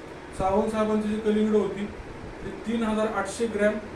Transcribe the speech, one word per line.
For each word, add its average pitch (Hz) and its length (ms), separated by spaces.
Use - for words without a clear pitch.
सावंत 196 320
साहेबांची 214 380
जी 214 120
कलिंगडं 214 400
होती, 190 260
ते - 60
तीन 233 160
हजार 214 240
आठशे 202 400
ग्रॅम 208 300